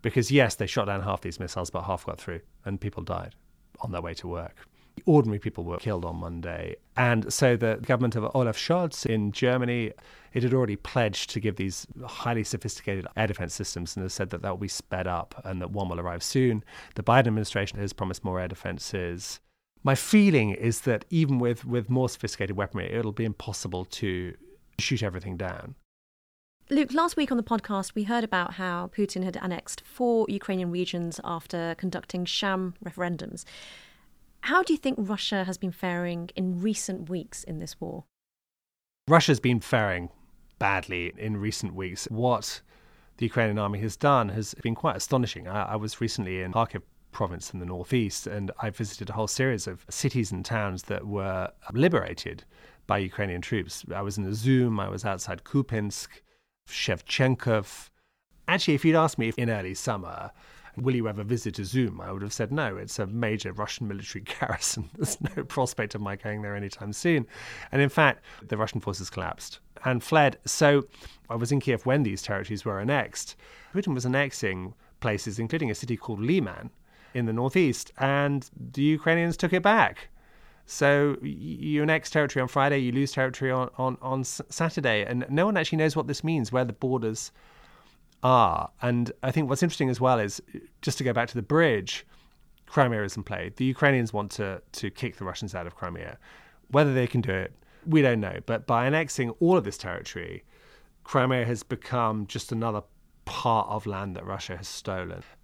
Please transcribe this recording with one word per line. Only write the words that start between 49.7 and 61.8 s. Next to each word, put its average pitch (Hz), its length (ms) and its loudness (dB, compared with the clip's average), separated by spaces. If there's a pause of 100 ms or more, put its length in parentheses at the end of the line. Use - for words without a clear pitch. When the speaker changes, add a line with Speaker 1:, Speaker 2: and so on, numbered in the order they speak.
Speaker 1:
cities 120 420 0
and 95 140 -4
towns 101 380 -2
that 98 220 -6
were 95 460 -4 (220)
liberated 110 720 0 (420)
by 101 120 2
Ukrainian 95 420 -2
troops. - 420 -4 (100)
I 95 80 -4
was 101 160 -4
in 101 80 -2
Izum, 113 540 4
I 98 80 -2
was 95 160 -6
outside 95 400 -4
Kupiansk, 110 640 -2 (640)
Shevchenkov. - 1200 0 (580)
Actually, 170 280 4
if 135 100 0
you'd 160 100 8
asked 156 240 4
me 113 80 2
if 113 100 -2
in 120 120 0
early 95 240 -4
summer, 92 580 -6 (460)
"Will 127 180 0
you 113 120 0
ever 104 160 -4
visit 110 320 -2
Izum?" 101 440 0